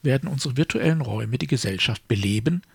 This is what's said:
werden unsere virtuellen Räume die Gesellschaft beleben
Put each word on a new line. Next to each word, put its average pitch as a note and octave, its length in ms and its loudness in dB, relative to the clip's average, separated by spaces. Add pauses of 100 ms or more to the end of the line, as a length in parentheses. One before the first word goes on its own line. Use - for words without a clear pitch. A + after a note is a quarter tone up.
werden C3+ 280 0
unsere C3+ 280 -2
virtuellen D#3+ 440 2
Räume A2 360 -2
die - 100 -2
Gesellschaft G#2 600 -2
beleben G#2+ 540 2 (140)